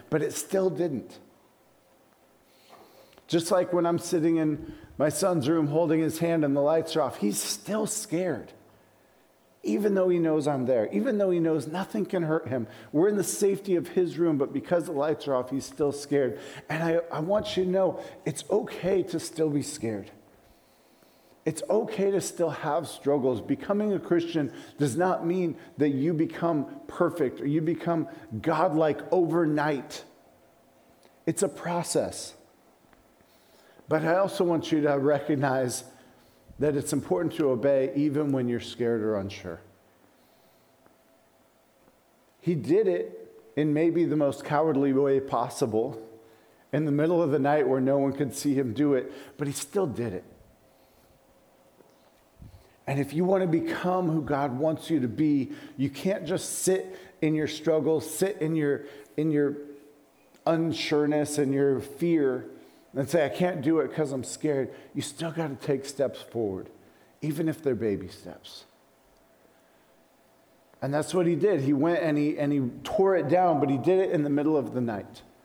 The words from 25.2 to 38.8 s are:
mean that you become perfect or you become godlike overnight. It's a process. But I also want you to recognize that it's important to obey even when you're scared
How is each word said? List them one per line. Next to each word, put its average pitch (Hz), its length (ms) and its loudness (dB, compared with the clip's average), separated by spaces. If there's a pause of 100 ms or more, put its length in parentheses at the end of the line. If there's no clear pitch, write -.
mean 175 320 0 (220)
that 147 120 4
you 139 220 0
become 165 540 0 (220)
perfect 156 520 0
or 135 60 -4
you 147 140 2
become 160 480 -2 (340)
godlike 156 560 2 (140)
overnight. 156 880 0 (1200)
It's 165 200 0
a 175 40 -2
process. - 840 -4 (1500)
But 156 160 2
I 165 120 2
also 196 260 0
want 170 300 0
you 156 80 2
to 143 180 2
recognize 135 840 0 (760)
that 143 160 2
it's 143 180 -2
important 165 420 -2
to 147 160 2
obey 135 440 2
even 143 380 0
when 127 160 0
you're 120 100 -2
scared 117 420 -2